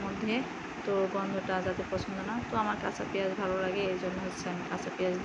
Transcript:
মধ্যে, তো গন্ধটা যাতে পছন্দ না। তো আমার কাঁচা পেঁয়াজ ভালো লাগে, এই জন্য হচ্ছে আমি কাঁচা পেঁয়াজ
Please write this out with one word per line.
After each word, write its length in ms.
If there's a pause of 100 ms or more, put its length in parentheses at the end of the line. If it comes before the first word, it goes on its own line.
মধ্যে, 280 (520)
তো 80 (200)
গন্ধটা 420 (120)
যাতে 240
পছন্দ 260 (120)
না। 60 (140)
তো 40 (100)
আমার 200
কাঁচা 280
পেঁয়াজ 200 (100)
ভালো 220
লাগে, 180 (100)
এই 120
জন্য 140 (100)
হচ্ছে 260
আমি 160
কাঁচা 260
পেঁয়াজ 300